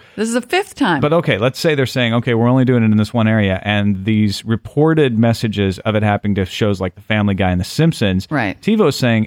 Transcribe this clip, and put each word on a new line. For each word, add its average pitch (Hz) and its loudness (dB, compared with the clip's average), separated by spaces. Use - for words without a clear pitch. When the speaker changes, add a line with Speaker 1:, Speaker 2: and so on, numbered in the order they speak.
Speaker 1:
This 220 -4
is 226 -4
the 247 -2
fifth - -4
time. 175 0
Speaker 2:
But 147 0
okay, 147 0
let's 117 -2
say 160 0
they're 135 0
saying, 117 -2
"Okay, 120 0
we're 117 2
only 131 4
doing 120 2
it 110 4
in 107 4
this 107 0
one 110 0
area," 104 2
and 101 0
these 107 0
reported 143 0
messages 104 0
of 107 -2
it 107 0
happening 104 0
to 98 0
shows 104 -2
like 92 -6
The - -20
Family 104 0
Guy 92 0
and 90 0
The 90 -2
Simpsons. 113 0
Speaker 1:
Right. 117 -4
Speaker 2:
TiVo's 208 2
saying 113 0